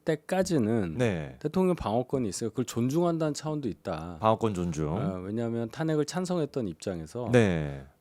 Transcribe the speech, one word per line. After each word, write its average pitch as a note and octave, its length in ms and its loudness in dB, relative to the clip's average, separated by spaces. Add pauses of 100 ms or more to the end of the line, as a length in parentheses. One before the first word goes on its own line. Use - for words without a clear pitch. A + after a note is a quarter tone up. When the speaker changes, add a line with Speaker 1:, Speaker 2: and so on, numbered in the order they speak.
Speaker 1:
때까지는 C3 920 2
Speaker 2:
네. E2 420 0
Speaker 1:
대통령 F3+ 360 2
방어권이 B2 540 0
있어요. G#2+ 200 -4
그걸 B2 160 -2
존중한다는 D#3 680 0
차원도 D3+ 360 -6
있다. E2+ 500 -6
Speaker 2:
방어권 A2 340 4
존중. D#2+ 400 0
Speaker 1:
어, F#2 320 -2
왜냐하면 A#2 440 -4
탄핵을 D#3 360 0
찬성했던 E3+ 600 -2
입장에서 F2+ 640 -6
Speaker 2:
네. D#2+ 520 4 (180)